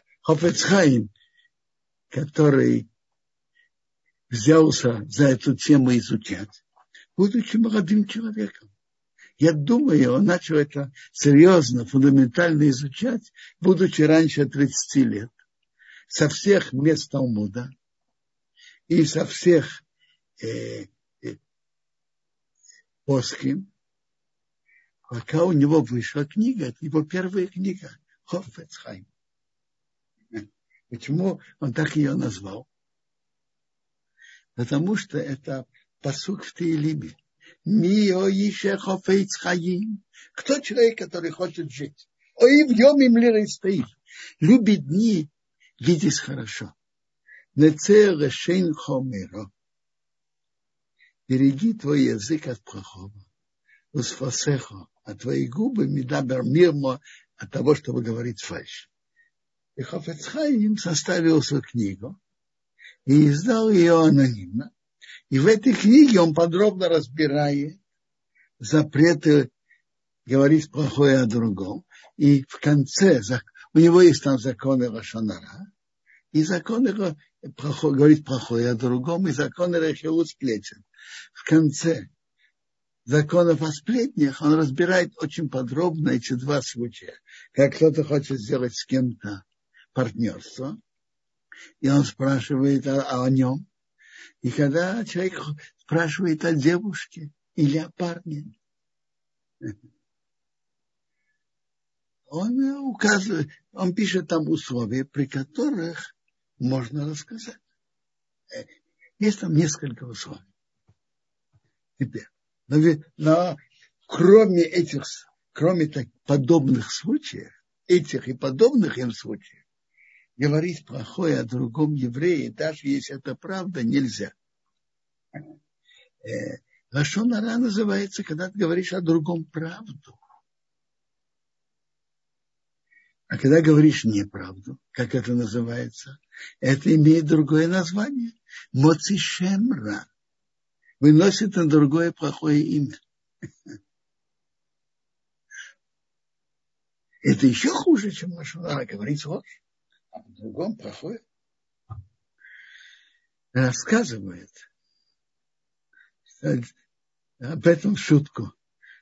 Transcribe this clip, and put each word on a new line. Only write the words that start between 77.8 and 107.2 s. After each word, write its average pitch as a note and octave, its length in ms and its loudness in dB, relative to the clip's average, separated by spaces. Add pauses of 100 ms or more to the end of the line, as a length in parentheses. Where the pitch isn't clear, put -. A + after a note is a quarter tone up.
говорить D3+ 320 6
плохое A#2+ 460 -2
о A#2+ 40 -2
другом, B2+ 540 -2
и - 20 -2
законы E3 480 -4
рахилут D#3+ 500 -2
сплетен. - 560 -8 (480)
В - 160 -18
конце D#3 600 0 (960)
законов D3+ 580 2
о D#3+ 60 -2
сплетнях F#3 720 -2
он D3+ 120 4
разбирает E3+ 580 0 (100)
очень D#3 260 -8
подробно D3 640 -4
эти C3+ 240 -2
два C3+ 260 -4
случая. - 540 -12 (380)
Как C#3 240 2
кто-то D#3 260 4
хочет C#3 380 -4
сделать B2 340 -4
с - 100 -12
кем-то A2 600 -4 (480)
партнёрство, B2+ 840 -6 (1040)
и C3+ 80 -2
он C#3+ 160 4
спрашивает C3+ 840 -2
о, C3+ 360 -2
о C3 60 0
нём. C3 400 0 (720)
И B2 80 -4
когда E3+ 540 -2
человек F#3 340 -6 (380)
спрашивает E3 680 -2
о E3+ 100 0
девушке E3 760 -2 (240)
или D3 220 0
о D#3+ 140 -6
парне, E3+ 540 -10 (3750)
он C4+ 600 -4
указывает, G3+ 640 -2 (220)
он F#3 220 -4
пишет F3+ 340 -4
там D#3+ 200 -2
условия, B2+ 560 -4
при C#3 220 -6
которых E3 880 -8 (440)
можно C3 500 -6
рассказать. - 500 -14 (1600)